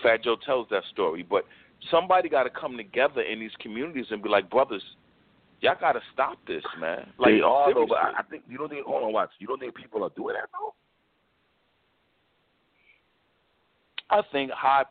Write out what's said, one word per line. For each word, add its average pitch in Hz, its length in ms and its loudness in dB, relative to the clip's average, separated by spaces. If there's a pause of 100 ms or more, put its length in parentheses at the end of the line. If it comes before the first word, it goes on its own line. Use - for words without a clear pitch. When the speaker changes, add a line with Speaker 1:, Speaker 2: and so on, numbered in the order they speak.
Speaker 1:
Fat 113 220 4
Joe 117 220 0
tells 127 260 -2
that 98 200 0
story. 87 300 -2
But 90 220 0 (480)
somebody 180 380 4
gotta 135 200 2
come 127 280 -10
together 120 440 -2
in 110 200 -4
these 110 180 -10
communities 127 500 -8
and 104 140 -8
be 104 60 -4
like, 98 200 2
"Brothers, 120 320 0 (800)
y'all 143 180 2
gotta 160 220 2 (140)
stop - 240 -2 (100)
this, 80 160 -6 (160)
man." 82 380 -6
Like, 123 160 6
Speaker 2:
They 104 80 4
are, 139 320 4
though, 120 120 2
Speaker 1:
seriously. 107 40 -2
Speaker 2:
but 113 80 2
I, - 220 0
I - 40 -2
think, - 240 -16
you 123 100 -14
don't 151 120 -8
think, 143 160 -12
hold 139 180 -2
on, 110 80 -2
watch. 101 280 0
You 101 80 -16
don't 135 120 -6
think 127 160 -12
people - 300 -8
are 170 100 -6
doing - 240 -6
that, - 140 -10
though? 392 200 -10 (3250)
Speaker 1:
I 208 120 4 (100)
think 139 200 -2
high 135 400 2